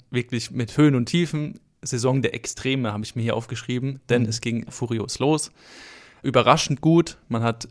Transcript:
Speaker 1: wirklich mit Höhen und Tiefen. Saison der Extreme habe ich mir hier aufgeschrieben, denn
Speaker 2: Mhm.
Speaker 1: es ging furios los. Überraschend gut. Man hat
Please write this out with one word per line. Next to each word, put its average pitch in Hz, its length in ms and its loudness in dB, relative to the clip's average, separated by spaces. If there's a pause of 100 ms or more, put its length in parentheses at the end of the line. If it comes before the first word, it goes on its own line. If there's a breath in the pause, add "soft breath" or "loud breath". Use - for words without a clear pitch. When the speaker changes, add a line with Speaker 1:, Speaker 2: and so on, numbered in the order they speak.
(120)
Speaker 1:
wirklich 120 400 -4
mit - 240 -6
Höhen 151 200 6
und 120 100 0
Tiefen. 151 540 -2 (220)
Saison 127 400 0
der - 120 -2
Extreme 127 580 -4
habe 104 120 -6
ich - 120 -12
mir 117 60 -4
hier 113 140 0
aufgeschrieben, 123 640 -6 (100)
denn 120 140 4
Speaker 2:
Mhm. 110 60 0
Speaker 1:
es 113 120 -4
ging 117 280 -4
furios 113 500 -6
los. 147 320 0 (720 loud breath)
Überraschend 135 580 4
gut. 165 380 4 (100)
Man 117 140 0
hat 117 280 -2